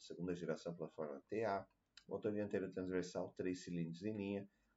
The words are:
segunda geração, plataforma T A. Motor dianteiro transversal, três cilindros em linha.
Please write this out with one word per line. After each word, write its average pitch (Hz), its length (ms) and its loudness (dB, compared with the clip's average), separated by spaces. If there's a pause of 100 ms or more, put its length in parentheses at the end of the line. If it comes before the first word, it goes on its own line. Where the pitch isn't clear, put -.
segunda 85 320 -2
geração, 85 400 -2
plataforma 76 540 -4
T 110 160 2
A. 98 180 2 (440)
Motor 104 240 2
dianteiro 98 400 2
transversal, 92 640 0
três 92 260 0
cilindros 85 400 0
em 107 140 0
linha. 98 320 0 (280)